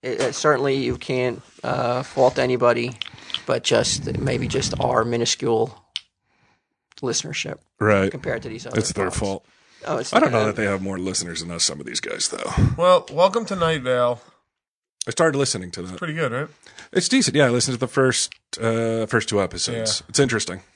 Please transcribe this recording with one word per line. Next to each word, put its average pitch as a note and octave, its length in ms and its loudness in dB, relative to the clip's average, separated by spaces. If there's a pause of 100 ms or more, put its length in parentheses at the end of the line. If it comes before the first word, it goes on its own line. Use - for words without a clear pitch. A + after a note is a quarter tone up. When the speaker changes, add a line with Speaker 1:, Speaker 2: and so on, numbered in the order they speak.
Speaker 1:
it, B2+ 180 -4
it, C3 140 0
certainly C#3 420 2
you B2 200 -2
can't, B2+ 460 -4 (200)
uh, B2 400 -2
fault C3 360 2
anybody, B2 540 2 (540)
but A#2+ 160 0
just - 560 0
maybe B2 300 -2
just - 320 -2
our B2 240 2
minuscule A#2 760 0 (1200)
listenership C#3 580 -6 (200)
Speaker 2:
Right. G2 320 4
Speaker 1:
compared A#2+ 320 -6
to B2 60 -12
these A2+ 180 -12
other G#2+ 120 -4
Speaker 2:
It's A2+ 140 -2
their G2 140 -2
Speaker 1:
pods. F2+ 120 -4
Speaker 2:
fault. G2 280 -4 (380)
Speaker 1:
Oh, A#2+ 140 -4
it's - 140 -6
Speaker 2:
I A#3+ 80 6
don't C#3+ 120 2
know A2+ 80 4
Speaker 1:
not G#2+ 60 2
Speaker 2:
that G#2+ 100 -2
they A2+ 80 -2
have G2 160 0
more F#2+ 180 -6
listeners F2 420 -6
than E2+ 100 -10
us, E2+ 140 -2
some D2 160 -4
of B1+ 60 -12
these A#1+ 140 -6
guys, - 280 -4
though. - 220 -6 (260)
Speaker 3:
Well, F3+ 360 6
welcome F#3+ 340 4
to G3 100 -4
Night D#3+ 260 0
Vale. B2 380 2 (840)
Speaker 2:
I A2+ 40 -6
started D#3 260 2
listening G2 360 -2
to F2+ 100 -10
that. F#2 160 -10
Speaker 3:
Pretty D#3+ 160 -6
good, D#3 160 -2
right? C3+ 160 -6 (460)
Speaker 2:
It's - 160 0
decent. G#3 280 2
Yeah, D3 100 8
I B2 40 6
listened B2 240 2
to A2+ 60 -6
the B2+ 80 -2
first, - 440 2 (280)
uh, A2+ 460 0
first A2 220 2
two G2+ 140 2
episodes. A2 580 -4
Speaker 3:
Yeah. - 80 -20
Speaker 2:
It's - 120 0
interesting. A2 400 0 (160)